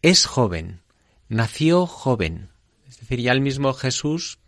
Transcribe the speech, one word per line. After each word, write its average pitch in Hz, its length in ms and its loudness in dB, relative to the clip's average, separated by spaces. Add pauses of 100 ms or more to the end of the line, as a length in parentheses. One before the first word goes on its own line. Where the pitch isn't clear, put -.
es 175 240 6
joven, 87 540 -2 (480)
nació 156 580 0
joven. 101 600 -2 (400)
Es - 120 -20
decir, 123 200 -6
ya 123 120 2
el 135 100 4
mismo 139 320 0
Jesús 147 720 -4